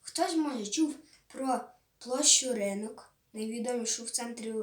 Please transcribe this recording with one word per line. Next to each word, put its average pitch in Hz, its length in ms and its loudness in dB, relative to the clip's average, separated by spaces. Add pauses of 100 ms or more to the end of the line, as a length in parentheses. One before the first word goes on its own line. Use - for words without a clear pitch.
Хтось, 339 360 0
може, 262 300 0
чув 294 300 0 (300)
про 262 340 0 (380)
площу 254 560 4
Ринок, 208 600 -4 (180)
найвідомішу 233 720 -2
в 226 60 -6
центрі 233 520 -4